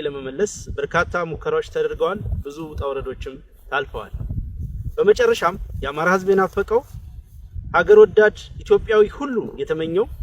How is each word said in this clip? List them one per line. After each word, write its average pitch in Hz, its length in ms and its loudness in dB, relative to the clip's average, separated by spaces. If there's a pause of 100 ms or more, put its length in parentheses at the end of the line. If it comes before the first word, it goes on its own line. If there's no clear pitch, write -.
ለመመለስ 139 500 -4 (200)
በርካታ 175 540 -2
ሙከራዎች 156 440 -4
ተደርገዋል። 160 500 -2 (220)
ብዙ 143 240 -10
ውጣ 151 200 -10
ውረዶችም 135 480 -8 (340)
ታልፈዋል። 127 460 -6 (760)
በመጨረሻም 202 680 2 (220)
የአማራ 147 300 -2
ህዝብ 185 200 2
የናፈቀው 196 520 2 (880)
ሀገር 175 280 8
ወዳድ 214 380 8 (200)
ኢትዮጵያዊ 214 520 4
ሁሉ 277 260 -6 (220)
የተመኘው 160 480 -2 (180)